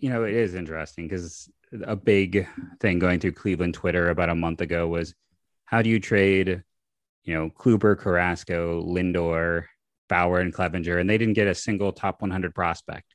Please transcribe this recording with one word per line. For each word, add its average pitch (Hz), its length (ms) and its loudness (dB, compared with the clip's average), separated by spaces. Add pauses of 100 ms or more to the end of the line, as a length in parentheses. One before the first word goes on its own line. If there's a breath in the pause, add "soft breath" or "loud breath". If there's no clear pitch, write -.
you 131 80 -2
know, 117 140 0
it 104 100 -2
is 107 200 2
interesting 80 540 -8
'cause 87 420 -10 (220)
a 107 240 -6
big 98 500 2 (340 loud breath)
thing 92 180 2
going 90 200 4
through 90 140 -2
Cleveland 87 400 -2
Twitter 87 380 0
about 85 180 0
a 85 60 2
month 82 260 -2
ago 85 280 -2
was, 85 260 -4 (500)
how 117 160 0
do 113 80 2
you 113 100 4
trade, 95 640 2 (640)
you 82 100 -4
know, 80 140 -2
Kluber, 107 480 4
Carrasco, 85 880 -2
Lindor, 85 840 0 (420)
Bauer, 90 320 2
and 87 120 -2
Clevinger? 87 480 -2
And 92 80 0
they 107 80 4
didn't 110 180 2
get 104 140 4
a 90 60 2
single 98 380 -2
top - 280 -6
one 101 100 -4
hundred 92 240 -4
prospect - 600 -6